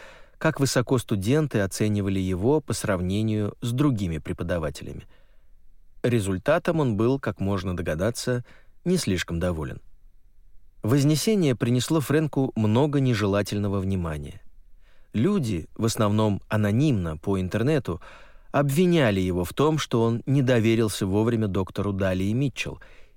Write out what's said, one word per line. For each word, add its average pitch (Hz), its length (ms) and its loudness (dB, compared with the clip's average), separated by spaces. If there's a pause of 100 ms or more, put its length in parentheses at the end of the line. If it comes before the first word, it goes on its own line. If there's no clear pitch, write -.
(360)
как - 220 0
высоко 131 400 2
студенты 117 600 0
оценивали 101 580 0
его 95 420 0
по - 120 -8
сравнению 104 880 -2
с 120 100 -4
другими 113 480 0
преподавателями. 82 880 -6 (960)
Результатом 120 800 0
он 120 160 0
был, 123 240 2
как - 180 -6
можно 95 380 -2
догадаться, 92 680 -4 (400)
не 180 140 2
слишком 87 420 -2
доволен. 82 400 -4 (1040)
Вознесение 147 760 2
принесло 131 440 0
Фрэнку 139 540 0
много 123 460 2
нежелательного 101 800 0
внимания. 82 640 -4 (720)
Люди, 117 600 0
в 107 120 -2
основном 107 640 2
анонимно 107 640 0
по 95 240 -2
интернету, 107 600 -2 (500)
обвиняли 143 680 4
его 90 240 0
в - 100 -10
том, 156 240 2
что 120 240 0
он 117 240 0
не 135 160 2
доверился 113 640 2
вовремя 110 420 2
доктору 98 460 -2
Далии 95 400 0
Митчелл 131 440 -4 (380)